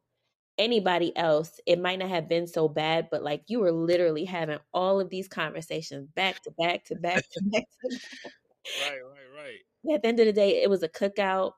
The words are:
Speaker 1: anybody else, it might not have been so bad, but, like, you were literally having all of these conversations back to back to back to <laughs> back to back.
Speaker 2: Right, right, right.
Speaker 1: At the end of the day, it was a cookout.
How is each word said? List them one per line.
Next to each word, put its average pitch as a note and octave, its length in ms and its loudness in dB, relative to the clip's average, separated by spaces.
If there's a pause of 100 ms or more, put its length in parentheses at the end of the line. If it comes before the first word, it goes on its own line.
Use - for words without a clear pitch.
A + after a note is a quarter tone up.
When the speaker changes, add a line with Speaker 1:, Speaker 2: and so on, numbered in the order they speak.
(580)
Speaker 1:
anybody F#3 580 2
else, D#3+ 500 2
it F3 140 4
might F3+ 200 -2
not F#3 100 -4
have E3 180 -2
been E3+ 200 0
so D#3+ 200 2
bad, D#3 420 0
but, D3+ 140 -4
like, D3 240 -4
you A#3 120 -2
were F3+ 120 4
literally E3 540 2
having E3 340 -4 (140)
all F#3+ 260 2
of F3+ 100 -4
these F#3+ 180 -8
conversations D#3 800 -8
back F3+ 360 -4
to D#3 80 -12
back E3+ 340 -2
to E3+ 100 -8
back E3+ 340 -2
to E3+ 100 -8
<laughs> G3 120 -2
back A#3 120 0 (180)
to B3+ 80 -4
back. - 420 -14 (420)
Speaker 2:
Right, C#3 260 -6
right, C3+ 340 -20
right. C#4 260 -16 (320)
Speaker 1:
At D4+ 100 0
the A3+ 60 4
end A#3 120 4
of A3 60 8
the G#3+ 60 4
day, G3+ 300 6
it G3+ 80 6
was F#3+ 120 2
a D#3+ 60 0
cookout. G3 680 0